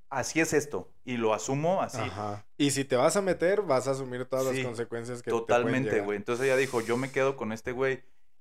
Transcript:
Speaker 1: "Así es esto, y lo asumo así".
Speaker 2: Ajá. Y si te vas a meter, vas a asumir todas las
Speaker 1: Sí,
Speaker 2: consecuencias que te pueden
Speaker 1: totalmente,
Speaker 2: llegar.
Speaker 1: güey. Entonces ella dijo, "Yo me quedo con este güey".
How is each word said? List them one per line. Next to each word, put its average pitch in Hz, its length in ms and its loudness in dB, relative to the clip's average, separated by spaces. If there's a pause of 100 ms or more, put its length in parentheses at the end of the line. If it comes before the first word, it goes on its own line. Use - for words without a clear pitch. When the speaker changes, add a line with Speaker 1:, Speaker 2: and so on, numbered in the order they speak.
Speaker 1:
"Así 135 320 -2
es 160 120 2
esto, 131 360 0 (160)
y 127 120 -4
lo 110 180 2
asumo 151 480 0
así". 110 160 -4
Speaker 2:
Ajá. 104 480 -6 (100)
Y 143 140 4
si 135 140 0
te - 100 0
vas 147 220 4
a 202 60 4
meter, 185 400 2
vas 131 260 2
a - 40 2
asumir 127 340 -6
todas 131 200 -2
las 131 80 0
Speaker 1:
Sí, 131 80 -2
Speaker 2:
consecuencias 117 580 -6
que 120 100 -6
te - 20 0
pueden 113 80 2
Speaker 1:
totalmente, 123 500 2
Speaker 2:
llegar. 107 140 2
Speaker 1:
güey. 104 120 -2
Entonces 120 300 -2
ella 131 100 4
dijo, 131 240 2
"Yo 113 160 0
me 135 140 -4
quedo 135 260 0
con 117 140 -6
este 113 220 -6
güey". 131 320 -2 (360)